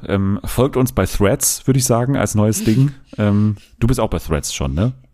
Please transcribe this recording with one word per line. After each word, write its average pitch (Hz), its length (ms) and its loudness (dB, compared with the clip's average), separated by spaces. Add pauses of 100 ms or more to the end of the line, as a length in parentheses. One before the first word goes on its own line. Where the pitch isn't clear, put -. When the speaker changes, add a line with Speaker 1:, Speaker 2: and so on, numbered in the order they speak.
Speaker 1:
Ähm, 98 380 0
folgt 135 320 -2
uns 127 160 0
bei 98 140 0
Threads, - 600 -2
würde 135 120 4
ich 127 80 0
sagen, 123 300 0
als - 180 -2
neues 107 300 0
Ding. 135 320 2
Speaker 2:
<laughs> - 60 -20 (160)
Speaker 1:
Ähm, 104 380 2 (240)
du 113 80 2
bist 127 100 0
auch 110 120 -2
bei 85 100 -2
Threads - 340 -4
schon, 67 200 -4
ne? 110 180 0 (220)